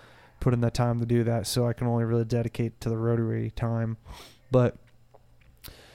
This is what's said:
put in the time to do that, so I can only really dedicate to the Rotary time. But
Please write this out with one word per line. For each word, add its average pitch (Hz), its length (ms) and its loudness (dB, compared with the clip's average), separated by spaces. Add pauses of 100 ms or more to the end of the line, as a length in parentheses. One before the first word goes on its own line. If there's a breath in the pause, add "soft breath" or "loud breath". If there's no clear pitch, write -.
(420 loud breath)
put 127 120 4
in 120 80 2
the 117 100 2
time 120 280 0
to 117 60 -2
do 117 180 2
that, 117 240 -2
so 120 200 0
I 117 60 0
can 123 140 -4
only 117 160 0
really 113 220 2
dedicate 117 560 -2
to 117 80 -4
the 113 80 0
Rotary 113 540 0
time. 113 460 -4 (540 loud breath)
But 123 260 4 (1160 loud breath)